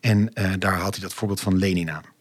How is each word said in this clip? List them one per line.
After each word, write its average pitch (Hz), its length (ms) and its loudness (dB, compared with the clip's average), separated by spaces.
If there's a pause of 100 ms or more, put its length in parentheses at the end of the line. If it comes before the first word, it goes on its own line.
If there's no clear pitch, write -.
En, 107 340 2
eh, 98 240 0
daar 95 160 0
haalt 92 200 -2
hij - 80 -10
dat 98 120 -10
voorbeeld 101 260 -2
van 95 160 2
Lenin 90 340 2
aan. 76 140 -10 (160)